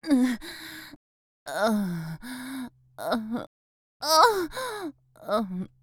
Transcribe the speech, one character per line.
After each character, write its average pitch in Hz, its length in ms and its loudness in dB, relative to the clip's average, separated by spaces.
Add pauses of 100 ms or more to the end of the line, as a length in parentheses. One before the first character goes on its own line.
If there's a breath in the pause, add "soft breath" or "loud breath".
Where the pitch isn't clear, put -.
う 311 120 2
ん。 254 120 6 (1160 loud breath)
あ - 0 -
あ、 170 720 -2 (760 loud breath)
あ - 0 -
あ、 220 520 -4 (520)
あ 359 220 6 (920 loud breath)
あ、 - 240 -2
う 233 60 0
ん。 185 260 -6 (120)